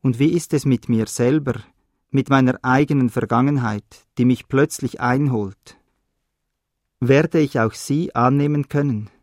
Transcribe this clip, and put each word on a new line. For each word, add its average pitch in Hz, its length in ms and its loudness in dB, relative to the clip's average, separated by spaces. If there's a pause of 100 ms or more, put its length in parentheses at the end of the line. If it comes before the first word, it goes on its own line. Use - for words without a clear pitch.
Und 123 180 -2
wie 147 120 4
ist 170 220 -4
es 143 120 0
mit 131 240 0
mir 110 180 0
selber, 131 480 0 (560)
mit 135 180 0
meiner 131 320 2
eigenen 131 480 2
Vergangenheit, 120 960 -2 (140)
die 123 60 4
mich 123 220 0
plötzlich - 540 -2
einholt? 123 760 -2 (1200)
Werde 143 400 2
ich 139 200 0
auch 113 140 0
sie - 400 -4
annehmen 143 560 0
können? 131 400 -4 (140)